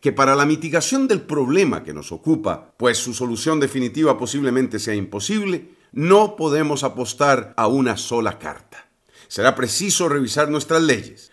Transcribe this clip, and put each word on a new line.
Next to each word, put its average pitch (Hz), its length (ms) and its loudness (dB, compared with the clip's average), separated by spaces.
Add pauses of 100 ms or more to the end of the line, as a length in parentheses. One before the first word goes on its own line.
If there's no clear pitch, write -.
que 143 120 0
para 135 220 4
la 143 120 2
mitigación 160 600 -2
del 214 140 0
problema 139 640 0
que 76 80 -12
nos 73 180 -12
ocupa, 87 640 -2
pues 117 220 2
su 123 160 -6
solución 123 460 -2
definitiva 135 580 0
posiblemente 127 600 -2
sea 107 160 -4
imposible, 160 720 -4 (240)
no 202 420 4
podemos 147 480 0
apostar 127 720 0
a 113 100 2
una 123 300 2
sola 113 420 -2
carta. - 500 -16 (400)
Será 123 260 2
preciso 165 540 0
revisar 143 420 0
nuestras 151 320 0
leyes, 127 500 -2